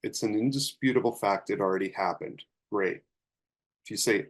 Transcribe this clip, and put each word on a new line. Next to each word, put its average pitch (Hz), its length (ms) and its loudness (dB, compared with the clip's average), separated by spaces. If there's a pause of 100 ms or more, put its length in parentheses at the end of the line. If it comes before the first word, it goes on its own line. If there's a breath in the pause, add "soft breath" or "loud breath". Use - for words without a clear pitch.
It's - 220 -6
an 107 120 0
indisputable 127 760 2
fact. 98 380 0
It 101 120 0
already 95 280 2
happened. - 540 -4 (280)
Great. 95 300 -2 (840)
If - 60 -16
you 107 60 -8
say, 104 320 2